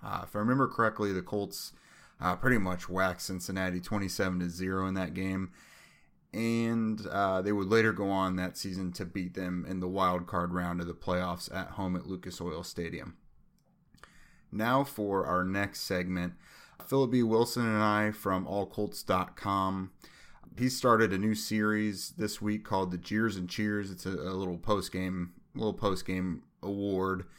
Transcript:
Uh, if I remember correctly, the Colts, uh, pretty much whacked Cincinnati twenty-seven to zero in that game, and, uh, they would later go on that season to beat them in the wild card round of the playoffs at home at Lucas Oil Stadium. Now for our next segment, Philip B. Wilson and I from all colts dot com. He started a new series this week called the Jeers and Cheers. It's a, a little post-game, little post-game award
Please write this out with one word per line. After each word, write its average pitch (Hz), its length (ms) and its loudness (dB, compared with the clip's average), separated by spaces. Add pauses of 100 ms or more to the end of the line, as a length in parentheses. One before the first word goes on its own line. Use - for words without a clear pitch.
Uh, 98 200 -4
if - 120 -12
I 104 40 0
remember 123 280 4
correctly, 107 460 0
the 90 80 0
Colts, 101 500 -6 (480)
uh, 90 160 0
pretty 127 220 4
much 90 320 0
whacked 92 320 0
Cincinnati 92 580 -2
twenty-seven 95 600 0
to 87 100 0
zero 92 360 -2
in 95 100 -2
that 92 180 -2
game, 95 400 -4 (800)
and, 113 760 0
uh, 95 340 2
they 101 120 2
would 98 160 0
later 110 240 6
go 98 160 0
on 95 260 2
that 92 220 -2
season 92 360 -4
to 87 120 -6
beat 90 280 -6
them 90 360 -4
in 92 100 -4
the 90 80 -2
wild 90 400 2
card 87 260 0
round 87 280 -2
of 85 60 -4
the 85 60 -6
playoffs 90 600 -2
at 92 140 -6
home 92 260 -2
at 87 100 -6
Lucas 92 360 -8
Oil 85 220 -4
Stadium. 82 520 -8 (1400)
Now 120 320 2
for 101 420 0
our 90 200 2
next 98 360 -2
segment, 90 520 -2 (540)
Philip 135 240 4
B. 123 120 4
Wilson 117 420 4
and 107 160 4
I 107 300 4
from 95 360 0
all 95 180 0
colts - 380 -4
dot 92 320 0
com. 95 560 -2 (640)
He 127 120 2
started 113 440 6
a 95 40 2
new 107 180 2
series 107 800 0
this 104 240 -2
week 104 240 -2
called 95 260 0
the 90 60 -4
Jeers 107 400 0
and 90 120 -6
Cheers. 104 400 -2
It's 92 160 -12
a, 95 40 -2
a 92 260 -4
little 92 220 -4
post-game, 92 760 -2 (240)
little 110 180 0
post-game 92 720 0 (180)
award 95 640 0 (140)